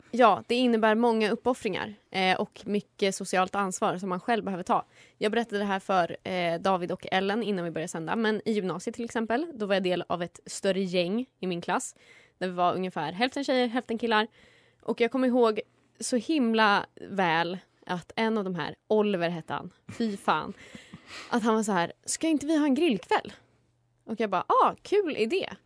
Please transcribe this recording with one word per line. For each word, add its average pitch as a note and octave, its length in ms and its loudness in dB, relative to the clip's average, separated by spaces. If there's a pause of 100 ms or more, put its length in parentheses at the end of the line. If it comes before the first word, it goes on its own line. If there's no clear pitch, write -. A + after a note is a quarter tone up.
(100)
Ja, A3 360 6
det A#3 80 0
innebär A#3 400 4
många A3 360 4
uppoffringar, A3 640 -2 (160)
eh, F#3 300 2
och - 240 -8
mycket G3+ 500 -2
socialt F#3 400 0
ansvar F#3+ 440 -2
som F#3+ 100 -6
man F3+ 120 -2
själv G#3+ 240 -2
behöver F#3 200 -4
ta. G3 200 2 (340)
Jag G#3 140 0
berättade A3 260 -2
det G3+ 60 -2
här G3 160 0
för, F3 360 2 (120)
eh, F3 320 -2
David F3+ 320 0
och - 200 -8
Ellen G3 300 0
innan G3 220 -2
vi E3+ 60 -4
började D#3+ 180 -4
sända, E3 280 -8
men A3 280 0
i A3+ 80 0
gymnasiet F#3 440 -4
till A#3 80 -6
exempel, A#3 500 -2
då G#3+ 120 -6
var G3 80 0
jag F#3+ 80 2
del F3+ 260 0
av F3 140 -2
ett - 240 -10
större G3 360 -2
gäng F#3 440 -2 (140)
i F#3+ 60 -6
min F3 140 -4
klass, F#3+ 340 -4 (440)
där F#3 100 -4
vi F3+ 60 -8
var F3 200 2
ungefär F3 380 -4
hälften B3+ 320 -2
tjejer, B3+ 240 2
hälften A#3 300 -4
killar. A3 280 2 (560)
Och - 180 -2
jag A#3 120 2
kommer C4 160 2
ihåg A#3 320 4 (400)
så A#3+ 160 0
himla A3 720 2 (240)
väl E3+ 480 0 (280)
att F3 300 -8
en A3 220 0
av G3+ 60 -2
de F#3 100 -4
här, D#3+ 200 -6 (140)
Oliver G#3 400 2
hette E3+ 260 -6
han, F3 160 -8 (280)
fy A3 180 -2
fan, F3+ 360 -2 (800)
att A#3 120 0
han A3 120 2
var A3 80 2
så G#3+ 100 -4
här: E3+ 200 0 (120)
"Ska - 240 -2
inte D4 180 0
vi D#4+ 120 2
ha D4 60 2
en C#4 100 2
grillkväll?" C#4+ 580 0 (720)
Och A3 160 -8
jag A3 100 -2
bara: F#3 180 0
"Ah, G4 340 4
kul F#4 340 0
idé. A#3 320 -2 (180)